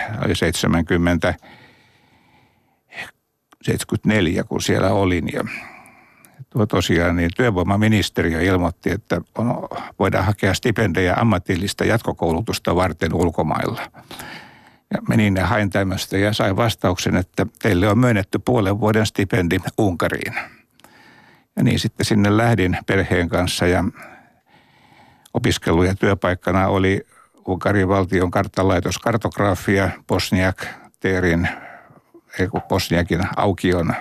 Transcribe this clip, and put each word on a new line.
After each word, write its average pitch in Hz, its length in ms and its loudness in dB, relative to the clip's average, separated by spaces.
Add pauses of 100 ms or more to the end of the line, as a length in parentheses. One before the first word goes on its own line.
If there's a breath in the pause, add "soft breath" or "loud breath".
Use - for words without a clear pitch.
(240 loud breath)
oli 85 100 0
seitsemänkymmentä, 85 1000 0 (2250 loud breath)
seitsemänkymmentäneljä, 95 840 0
kun - 180 -6
siellä 98 280 2
olin. 92 420 0
Ja - 120 -4 (1080 loud breath)
tuo 107 160 0
tosiaan, 87 500 0
niin 87 200 0
työvoimaministeriö 98 1040 0
ilmoitti, 87 500 0
että 87 300 -4 (180)
on, 120 300 -2 (300 loud breath)
voidaan 98 260 0
hakea 104 300 0
stipendejä 95 600 0
ammatillista 95 720 0
jatkokoulutusta 92 920 -2
varten 90 380 0
ulkomailla. 80 680 -2 (1120 loud breath)
Ja - 40 -4 (100)
menin 107 280 2
ja 92 100 0
hain 104 240 0
tämmöistä 95 480 -2
ja 104 140 2
sain 104 240 0
vastauksen, 95 600 0
että 92 300 -2 (160)
teille 98 260 2
on 104 100 4
myönnetty 110 400 2
puolen 101 420 0
vuoden 107 260 2
stipendi 90 520 0 (200)
Unkariin. 95 560 -2 (1200 loud breath)
Ja - 60 0
niin 113 160 2
sitten - 280 -4
sinne 104 300 4
lähdin 107 500 2
perheen 92 420 0
kanssa 87 380 -2
ja 90 180 2 (1500 loud breath)
opiskelu- - 480 2
ja 92 120 2
työpaikkana 95 760 0
oli 95 380 0 (420 soft breath)
Unkarin 95 400 0
valtion 92 420 2
karttalaitos 92 680 0
Kartografia, 98 920 0 (160)
Bosniak, 95 600 0 (340 loud breath)
Teerin, 90 480 2 (920 loud breath)
ei 92 100 0
kun - 140 -4
Bosniakin 87 580 -2 (160)
aukion 90 640 0